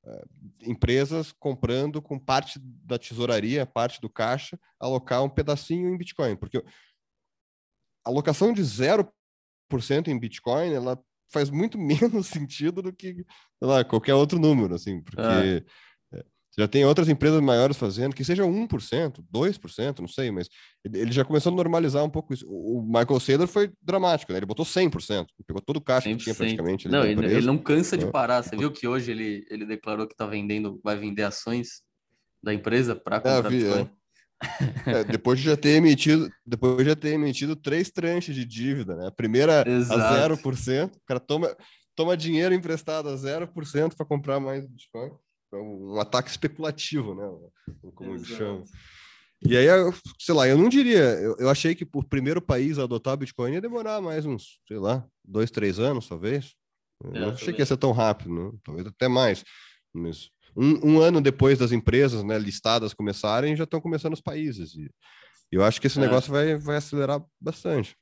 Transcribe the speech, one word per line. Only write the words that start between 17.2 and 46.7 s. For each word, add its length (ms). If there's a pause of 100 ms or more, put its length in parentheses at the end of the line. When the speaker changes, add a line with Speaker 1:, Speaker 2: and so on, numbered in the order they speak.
Speaker 1:
maiores 340
fazendo, 400
que 80
seja 220
um 200
por 140
cento, 500
dois 280
por 120
cento, 300
não 80
sei, 220
mas 180 (340)
ele, 180
ele 120
já 120
começou 280
a 20
normalizar 480
um 60
pouco 240
isso. 160
O, 300
o 40
Michael 380
Saylor 260
foi 240 (100)
dramático, 520
né? 60
Ele 80
botou 180
cem 240
por 140
cento, 360
ele 80
pegou 140
todo 160
o 60
caixa 260
que 80
tinha 180
Speaker 2:
Cem 0
por 40 (120)
cento. 60
Speaker 1:
praticamente 320
ali 80
Speaker 2:
Não, 60
Speaker 1:
da 40
Speaker 2:
ele, 80
Speaker 1:
empresa, 220
Speaker 2:
ele 100
não 120
cansa 400
de 80
Speaker 1:
né? 40
Speaker 2:
parar. 320
Você 140
viu 160
que 160
hoje 240
ele, 380
ele 160
declarou 420
que 80
tá 100
vendendo, 560
vai 140
vender 280
ações 580 (600)
da 120
empresa 420
pra 220
Speaker 1:
É, 20
Speaker 2:
comprar 300
Speaker 1:
vi, 160
é. 20 (160)
Speaker 2:
Bitcoin? 140 (880)
Speaker 1:
É, 160
depois 380
de 60
já 100
ter 140
emitido, 600 (160)
depois 320
de 60
já 120
ter 140
emitido 460
três 340
tranches 460
de 80
dívida, 520
né? 120
A 20
primeira 560
a 20
Speaker 2:
Exato. 460
Speaker 1:
zero 240
por 180
cento, 400
o 80
cara 140
toma, 380 (400)
toma 200
dinheiro 380
emprestado 540
a 80
zero 320
por 180
cento 300
pra 100
comprar 320
mais 280
Bitcoin. 440 (420)
É 40
um, 380
um 60
ataque 300
especulativo, 840